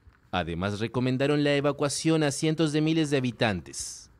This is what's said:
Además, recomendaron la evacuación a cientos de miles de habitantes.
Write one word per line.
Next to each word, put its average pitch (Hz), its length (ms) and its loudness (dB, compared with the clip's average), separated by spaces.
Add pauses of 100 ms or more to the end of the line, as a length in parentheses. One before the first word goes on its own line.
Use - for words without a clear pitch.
(300)
Además, 90 500 -2
recomendaron 131 640 0
la 143 120 2
evacuación 147 680 0
a 143 60 2
cientos 156 440 0
de 156 80 2
miles 160 260 2
de 143 80 2
habitantes. 113 1040 -2